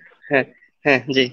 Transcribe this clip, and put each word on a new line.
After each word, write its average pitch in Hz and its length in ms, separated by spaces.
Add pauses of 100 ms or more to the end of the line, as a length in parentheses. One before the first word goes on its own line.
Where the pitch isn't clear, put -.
(280)
হ্যাঁ, 135 160 (400)
হ্যাঁ, 135 160 (120)
জি, 127 200